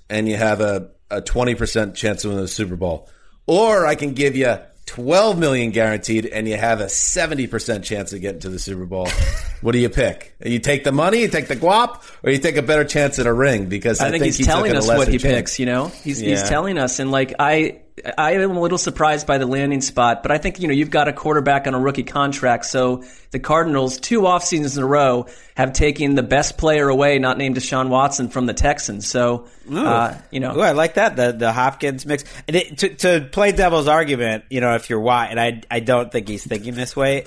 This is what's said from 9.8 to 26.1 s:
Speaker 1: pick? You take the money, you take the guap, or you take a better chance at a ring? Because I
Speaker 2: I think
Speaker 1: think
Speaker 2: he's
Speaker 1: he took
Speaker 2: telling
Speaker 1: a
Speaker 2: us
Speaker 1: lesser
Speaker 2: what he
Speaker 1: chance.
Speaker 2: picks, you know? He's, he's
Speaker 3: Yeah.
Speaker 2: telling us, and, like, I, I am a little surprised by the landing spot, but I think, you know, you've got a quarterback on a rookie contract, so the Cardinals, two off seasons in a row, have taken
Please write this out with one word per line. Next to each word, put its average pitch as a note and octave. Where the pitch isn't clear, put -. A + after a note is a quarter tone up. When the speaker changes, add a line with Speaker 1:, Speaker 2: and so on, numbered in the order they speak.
Speaker 1:
pick? -
You A#2+
take C#3+
the C#3
money, F#3
you G#3
take D3+
the C#3
guap, G#3
or -
you C#3
take D3
a D3
better D3
chance C#3+
at B2+
a A#2
ring? A#2+
Because G#2
I C3+
Speaker 2:
I C#3
think E3
Speaker 1:
think C#3
Speaker 2:
he's -
Speaker 1:
he C3+
took D#3
Speaker 2:
telling F3
Speaker 1:
a D3
Speaker 2:
us A2
Speaker 1:
lesser A#2
Speaker 2:
what C3+
he B2+
Speaker 1:
chance. C3+
Speaker 2:
picks, -
you B2+
know? B2+
He's, C#3+
he's G2+
Speaker 3:
Yeah. G2
Speaker 2:
telling F3
us, B2
and, C3+
like, C3+
I, D#3
I D#3
am F#3+
a F3
little F3
surprised D#3
by C#3
the C3
landing C#3
spot, A#2+
but C#3+
I D3+
think, F3+
you F3
know, C#3
you've D3+
got D3+
a C#3+
quarterback C#3+
on C3+
a B2+
rookie C3+
contract, C#3
so B2+
the C3+
Cardinals, C#3+
two G#3+
off F3+
seasons D3
in C#3
a C3
row, C3
have C3+
taken D3